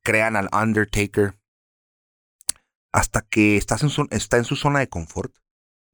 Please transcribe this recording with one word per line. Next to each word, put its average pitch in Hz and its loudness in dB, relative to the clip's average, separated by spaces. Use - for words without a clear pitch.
crean 110 2
al 98 -2
Undertaker. 104 0
Hasta - -2
que 104 2
estás 110 -2
en 143 2
su, 147 -2
está - 0
en 120 4
su 135 -4
zona 143 0
de 127 -2
confort. 87 -8